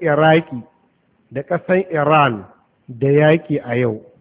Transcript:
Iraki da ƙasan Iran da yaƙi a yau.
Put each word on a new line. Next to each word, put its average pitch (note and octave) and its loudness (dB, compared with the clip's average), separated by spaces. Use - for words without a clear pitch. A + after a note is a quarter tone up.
Iraki D#3 2
da C3+ -10
ƙasan F#3 -2
Iran C#3+ 0
da B2+ -4
yaƙi D3+ 2
a A#2+ -8
yau. A#2 -4